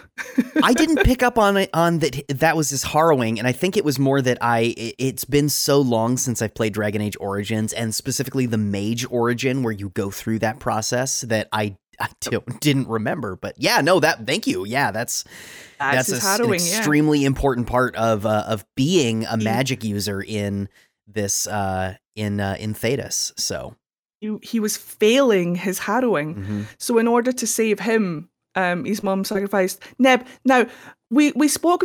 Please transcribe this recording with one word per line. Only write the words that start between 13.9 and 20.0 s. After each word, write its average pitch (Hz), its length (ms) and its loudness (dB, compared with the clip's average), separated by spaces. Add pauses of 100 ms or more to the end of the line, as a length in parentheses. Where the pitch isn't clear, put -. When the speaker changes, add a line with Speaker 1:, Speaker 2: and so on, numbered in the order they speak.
Speaker 2:
that, 135 260 0
thank 156 220 -2
you. 98 180 -2
Yeah, 120 260 -2
that's, 110 320 -6 (560)
Speaker 1:
That's 139 160 0
Speaker 2:
that's 131 120 2
Speaker 1:
his - 60 -2
Speaker 2:
a 131 40 -2
s-, 117 60 -4
an 196 60 2 (160)
Speaker 1:
harrowing, 202 160 0
yeah. 175 160 -2
Speaker 2:
extremely 151 480 2
important 135 420 0
part 123 300 0
of, 110 280 0
uh, 107 220 0
of 107 180 -4 (120)
being 131 480 2
a 117 120 -4
Speaker 1:
He 110 60 -2
Speaker 2:
magic 120 400 -2
user 101 420 -4